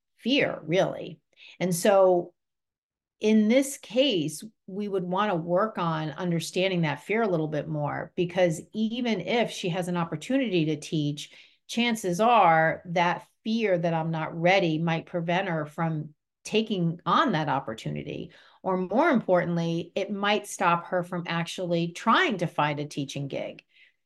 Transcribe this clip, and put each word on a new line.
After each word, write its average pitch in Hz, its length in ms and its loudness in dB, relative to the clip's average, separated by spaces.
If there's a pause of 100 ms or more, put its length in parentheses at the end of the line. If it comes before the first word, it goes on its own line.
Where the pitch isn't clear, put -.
(180)
fear, - 460 0
really. 165 560 -2 (400)
And 180 140 0
so 185 600 4 (840)
in 214 280 4
this 269 300 2
case, 185 680 0 (240)
we 202 200 -6
would 190 160 -2
want 190 280 0
to 185 40 0
work 175 420 0
on 160 340 -2
understanding 180 720 -2
that 147 220 -2
fear 214 180 0
a 226 60 2
little 160 200 0
bit 151 200 -4
more, 147 480 -6
because 175 460 0 (120)
even 220 480 -2
if 226 280 0
she - 200 -6
has 175 180 -2
an 175 100 -2
opportunity 175 680 -2
to 156 100 0
teach, 147 540 -4 (380)
chances 226 520 -2
are 175 680 6
that 175 380 0 (180)
fear 220 340 2
that 170 160 0
"I'm 160 180 -2
not 160 280 -4
ready" 170 380 4
might 165 280 -2
prevent 175 420 -2
her 160 180 -4
from 156 440 -6 (340)
taking 185 640 0
on 247 260 2
that 156 180 0
opportunity. 143 840 -6 (320)
Or 185 140 -2
more 196 320 0
importantly, 170 840 0
it 208 160 -4
might 202 340 -2
stop 170 420 0
her 180 160 -2
from 175 220 -8
actually 170 680 -2
trying 262 440 2
to 170 100 0
find 147 320 -2
a 147 60 -6
teaching 143 420 -6
gig. 123 360 -8 (420)